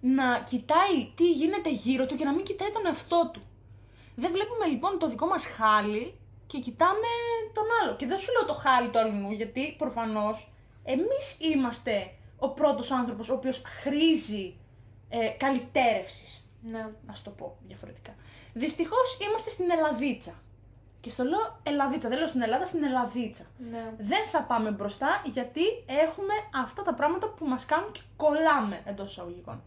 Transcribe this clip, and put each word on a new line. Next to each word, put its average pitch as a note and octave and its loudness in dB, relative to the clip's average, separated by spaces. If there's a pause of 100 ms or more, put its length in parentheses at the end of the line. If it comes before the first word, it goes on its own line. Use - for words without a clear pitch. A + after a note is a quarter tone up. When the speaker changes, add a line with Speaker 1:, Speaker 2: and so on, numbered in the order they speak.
Speaker 1:
να B3+ 4
κοιτάει D#4+ 2
τι F4 6
γίνεται E4 2
γύρω B3+ 2
του C4+ -4
και D4+ -2
να C#4 2
μην F4+ 0
κοιτάει G4+ -2
τον G#4 -2
εαυτό E4+ 2
του. - -14 (760)
Δεν E4 -2
βλέπουμε, G#4+ -2
λοιπόν, D#4+ 0
το D#4+ 0
δικό A3+ -2
μας F4+ 0
χάλι G#3+ 2 (280)
και C#4+ -8
κοιτάμε F4+ 2 (460)
τον G#4+ -2 (180)
άλλο. D#4 0
Και - -6
δεν E4 0
σου - -4
λέω A#4+ 4
το - -2
χάλι B3 4
του A#3+ 2
αλλού, G#3 0
γιατί A3+ -6
προφανώς A3 -4 (320)
εμείς A4+ -2 (160)
είμαστε A#3 0 (260)
ο C4 -2
πρώτος C#4 0
άνθρωπος A3 -2
ο B3+ 2
οποίος C4 -4 (200)
χρήζει, C#4 0 (540)
ε, A3+ 0 (100)
καλυτέρευσης. B3 0 (160)
Speaker 2:
Ναι. A3+ -10 (280)
Speaker 1:
Να G3+ -14 (100)
το G#3 -12
πω - -14 (100)
διαφορετικά. - -18 (380)
Δυστυχώς E4 2 (100)
είμαστε G#4+ 0
στην F4 0
Ελλαδίτσα. D4 0 (680)
Και A3 -12
στο B3+ -4
λέω F#4+ 0
Ελλαδίτσα, C#4+ 0
δεν B3+ 0
λέω D#4+ 0
στην B3+ 0
Ελλάδα, A#3+ 0
στην E4+ -2
Ελλαδίτσα. B3 -2 (280)
Speaker 2:
Ναι. A3+ -10
Speaker 1:
Δεν D#4 0
θα D4+ 2
πάμε A3 2
μπροστά, G#3 -2
γιατί B3+ -4 (240)
έχουμε D#4+ 0 (300)
αυτά G4 -8
τα F4 0
πράγματα E4+ 0
που E4 -10
μας B3+ -2
κάνουν F4 0
και - -14 (180)
κολλάμε, D4 2
εντός G3+ -10
εισαγωγικών. F3 -12